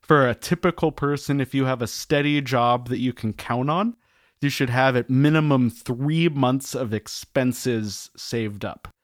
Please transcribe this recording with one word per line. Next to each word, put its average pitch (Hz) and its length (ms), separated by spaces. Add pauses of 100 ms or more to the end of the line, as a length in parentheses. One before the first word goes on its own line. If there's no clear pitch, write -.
for 143 280
a 117 60
typical 165 560
person, 143 500
if 127 140
you 135 120
have 127 160
a 123 40
steady 147 540
job 123 480
that 123 100
you 127 140
can 110 200
count 127 380
on, 208 260 (440)
you 143 80
should 131 220
have 131 260
at 120 140
minimum 139 600
three 147 580
months 135 460
of 120 200
expenses 117 1200
saved 107 480
up. - 240 (160)